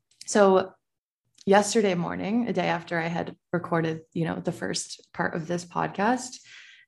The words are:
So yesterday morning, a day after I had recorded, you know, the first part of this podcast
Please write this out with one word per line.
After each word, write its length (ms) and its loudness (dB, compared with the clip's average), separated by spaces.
So 460 4
yesterday 480 4
morning, 540 -2
a 40 -2
day 160 0
after 300 -2
I 100 -2
had 280 -4
recorded, 500 -2
you 120 -2
know, 120 -4
the 160 -4
first 600 -8
part 220 -4
of 120 -6
this 180 -4
podcast 720 -4